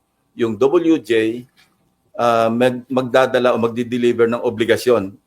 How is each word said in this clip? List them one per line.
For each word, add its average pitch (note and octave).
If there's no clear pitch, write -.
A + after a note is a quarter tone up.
yung A2+
W D#3+
J, A#2
ah, A2+
mag-, B2
magdadala B2+
o A#2+
magdi-deliver A#2
ng A#2
obligasyon. A2